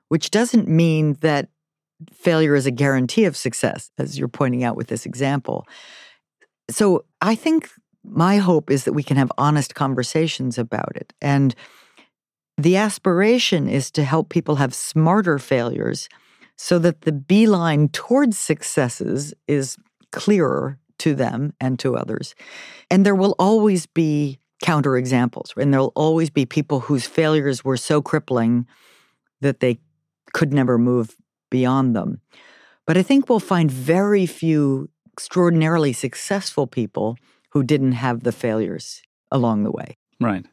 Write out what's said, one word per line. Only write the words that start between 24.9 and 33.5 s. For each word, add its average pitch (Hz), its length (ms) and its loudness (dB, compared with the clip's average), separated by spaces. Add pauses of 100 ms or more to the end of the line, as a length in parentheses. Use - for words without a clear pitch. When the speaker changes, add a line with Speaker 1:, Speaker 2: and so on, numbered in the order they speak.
Speaker 1:
and 139 160 0
there'll 135 240 2
always 160 360 0
be 143 160 0
people 147 320 -2
whose 131 260 -2
failures 156 580 0
were 131 140 -2
so 151 240 0
crippling 120 640 0 (760)
that 139 180 -2
they 123 180 0 (560)
could 147 180 0
never 127 280 2
move 120 360 0 (360)
beyond 127 440 2
them. - 240 -4 (680)
But 160 100 2
I 185 60 4
think 277 260 2
we'll 226 100 2
find 170 300 0